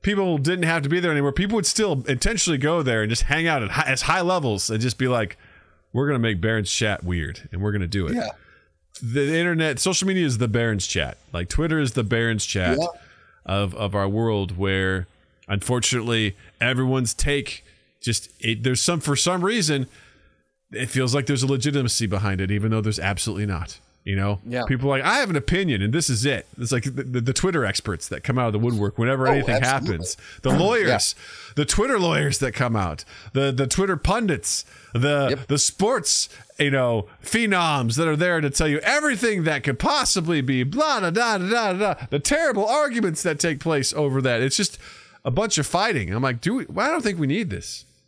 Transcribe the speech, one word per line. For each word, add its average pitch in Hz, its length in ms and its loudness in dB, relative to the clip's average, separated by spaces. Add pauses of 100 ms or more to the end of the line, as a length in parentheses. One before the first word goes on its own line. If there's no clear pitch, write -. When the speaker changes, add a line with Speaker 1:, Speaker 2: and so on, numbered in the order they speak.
Speaker 1:
people 190 340 2
didn't 170 280 0
have 165 180 0
to 139 60 -2
be 175 100 2
there 175 120 0
anymore, 143 200 2
people 196 240 0
would 208 100 0
still 175 420 0
intentionally 165 520 0
go 156 240 2
there 117 180 2
and 107 80 0
just 117 140 2
hang 160 240 2
out 147 160 2
at 95 80 -4
hi-, 151 200 0
as 127 120 0
high 170 180 2
levels 151 480 0
and 110 100 -2
just 117 200 -2
be 131 80 2
like, 117 300 0 (560)
"We're 127 140 0
gonna 139 120 0
make 113 200 2
Barron's 110 320 0
Chat 104 320 0
weird, 87 480 -4
and 92 100 -4
we're 104 100 0
gonna 101 160 -2
do 95 200 -2
it." 76 80 -2
Speaker 2:
Yeah. 226 140 -4 (720)
Speaker 1:
The 139 340 0
internet, 165 440 0
social 190 280 0
media 185 180 2
is 127 120 0
the 117 100 0
Barron's 110 380 0
Chat. - 320 -4 (160)
Like, 87 160 -6
Twitter 160 300 0
is 135 140 0
the 123 100 0
Barron's 113 420 0
Chat 92 340 0
Speaker 2:
Yeah. 165 60 0 (580)
Speaker 1:
of, 98 300 -2
of 101 220 -4
our 98 120 2
world, 101 480 0
where, 95 520 0 (400)
unfortunately, 113 880 0 (260)
everyone's 127 540 0
take - 480 -2 (380)
just, - 280 -2 (100)
it, 113 240 -2
there's 127 180 2
some, 175 180 2
for 143 160 0
some 175 280 0
reason, 160 440 0 (840)
it 104 200 -6
feels 127 240 0
like 139 100 0
there's 139 180 0
a 135 40 0
legitimacy 135 580 0
behind 98 340 -2
it, 98 120 -2
even 104 180 0
though 110 120 2
there's 104 180 -2
absolutely 98 480 -4
not. 90 320 -6 (260)
You 98 120 -2
know, 98 280 -2
Speaker 2:
Yeah. 123 220 -4
Speaker 1:
people 131 240 0
are 135 80 2
like, 135 80 -2
"I 226 120 2
have 247 100 0
an 160 80 0
opinion, 160 440 0
and 104 120 0
this 165 160 0
is 117 160 0
it." 131 200 -2 (140)
It's 120 140 -4
like 117 100 0
the, 131 200 -4
the, 123 180 -2
the 120 120 0
Twitter 170 300 0
experts 98 460 -4
that - 120 -8
come - 160 -2
out 123 100 2
of 113 60 0
the 104 60 0
woodwork 110 380 0
whenever 131 320 2
Speaker 2:
Oh, - 20 6
Speaker 1:
anything 135 240 2
Speaker 2:
absolutely. 131 380 0
Speaker 1:
happens. 85 240 -6 (240)
The 131 80 0
Speaker 2:
<clears throat> - 20 4
Yeah. 135 60 4
Speaker 1:
lawyers, 180 580 2 (400)
the 147 80 2
Twitter 226 340 2
lawyers 156 420 2
that 127 140 -2
come 120 220 0
out, 90 300 -2 (260)
the, 135 220 2
the 131 120 2
Twitter 185 300 0
pundits, 180 680 -2 (280)
the, 139 360 2
Speaker 2:
Yep. 131 180 -2
Speaker 1:
the 147 100 2
sports, - 720 0 (320)
you 147 100 2
know, 120 380 2 (140)
phenoms 165 760 2
that 160 140 2
are 151 80 2
there 170 240 2
to 147 80 0
tell 156 180 2
you 151 120 2
everything 233 680 0
that 151 180 0
could 147 160 0
possibly 175 640 0
be 127 220 0
blah, 254 360 0
da, 185 100 0
da, 220 280 0
da, 180 100 -2
da, 214 260 0 (200)
da, 131 160 -8
the 147 100 0
terrible 269 480 2
arguments 233 560 0
that 160 160 0
take 156 220 0
place 151 320 0
over 139 280 0
that. 123 200 2
It's 135 160 0
just - 200 -2 (460)
a 135 80 -2
bunch 196 260 0
of 143 80 0
fighting. 170 480 0
I'm 113 100 -2
like, 127 180 -2
"Do 202 140 0
we, 269 100 -4
well, 202 200 -2
I 294 60 2
don't 330 120 -2
think 202 160 -2
we 147 80 2
need 175 220 0
this. - 360 -10 (220)